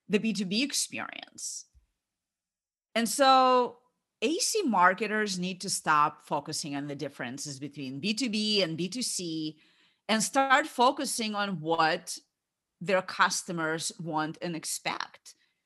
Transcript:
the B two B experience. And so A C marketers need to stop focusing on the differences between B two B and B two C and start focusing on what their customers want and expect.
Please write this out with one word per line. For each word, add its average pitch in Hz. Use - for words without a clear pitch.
the 196
B 220
two 190
B 208
experience. -
And 226
so 254
A 285
C 427
marketers 202
need 180
to 196
stop 156
focusing 151
on 143
the 143
differences 139
between 139
B 208
two 240
B 214
and 160
B 175
two 220
C 160
and 214
start 269
focusing 240
on 202
what 165
their 185
customers 170
want 156
and 170
expect. -